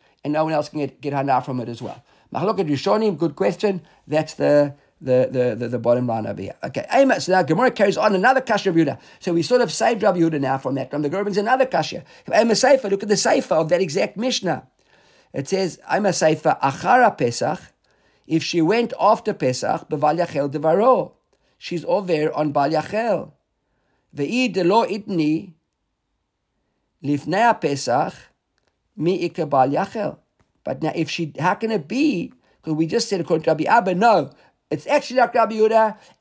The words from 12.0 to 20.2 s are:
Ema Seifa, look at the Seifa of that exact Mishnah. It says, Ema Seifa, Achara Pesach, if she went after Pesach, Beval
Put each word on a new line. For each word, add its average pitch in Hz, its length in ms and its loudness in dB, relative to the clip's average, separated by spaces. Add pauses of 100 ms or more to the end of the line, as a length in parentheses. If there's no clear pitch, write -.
Ema 226 260 4
Seifa, 254 360 4
look 196 140 0
at 208 60 -2
the 208 60 2
Seifa 247 360 0
of 160 180 2
that 175 120 2
exact 185 360 -4
Mishnah. 190 480 -4 (680)
It 139 140 -6
says, 190 320 -2 (140)
Ema 196 160 2
Seifa, 160 520 2
Achara 214 560 2
Pesach, 127 420 -2 (680)
if 160 160 0
she 170 180 -2
went 226 380 0
after 208 340 2
Pesach, - 560 -2
Beval 151 360 0